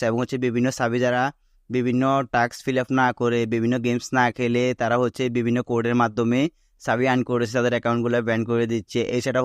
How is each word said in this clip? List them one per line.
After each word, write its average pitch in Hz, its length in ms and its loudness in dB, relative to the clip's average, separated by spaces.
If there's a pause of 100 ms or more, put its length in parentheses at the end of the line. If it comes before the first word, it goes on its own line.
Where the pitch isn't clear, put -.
এবং 113 140 0
হচ্ছে 127 160 -6 (100)
বিভিন্ন 120 200 0 (100)
সাবি 120 280 0
যারা 123 180 0 (460)
বিভিন্ন 127 340 0 (300)
টাস্ক 120 320 0
ফিল 131 180 0
আপ - 60 -6 (100)
না 127 80 4 (120)
করে, 120 200 2 (140)
বিভিন্ন 117 220 0 (100)
গেমস 120 220 -2 (100)
না 123 80 4 (120)
খেলে 120 260 0 (180)
তারা 117 200 0
হচ্ছে 123 220 -2 (140)
বিভিন্ন 120 220 0 (100)
কোডের 117 320 0
মাধ্যমে 117 400 0 (440)
সাবি 123 260 0
আর্ন 127 180 2
করেছে, 120 280 0
তাদের 120 180 2
অ্যাকাউন্টগুলো 117 420 0 (100)
ব্যান 113 220 0
করে 117 220 2
দিচ্ছে। 117 280 -2 (180)
এছাড়া 127 280 0